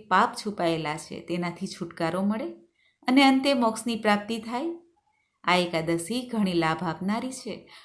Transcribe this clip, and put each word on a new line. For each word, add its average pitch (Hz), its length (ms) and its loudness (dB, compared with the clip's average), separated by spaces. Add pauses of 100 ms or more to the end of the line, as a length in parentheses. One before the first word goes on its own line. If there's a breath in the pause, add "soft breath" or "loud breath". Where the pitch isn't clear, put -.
(100)
પાપ 208 240 4
છુપાયેલા 165 600 -2
છે - 240 -12
તેનાથી 175 460 -4
છુટકારો 175 560 -4
મળે 220 260 0 (600)
અને 262 140 8
અંતે 269 320 6
મોક્ષની 233 420 0
પ્રાપ્તિ 214 420 0
થાય. 240 320 -6 (760)
આ 180 120 4
એકાદશી 175 720 0
ઘણી 208 240 0
લાભ 165 320 0
આપનારી 202 480 -4
છે, 214 220 -10 (300 loud breath)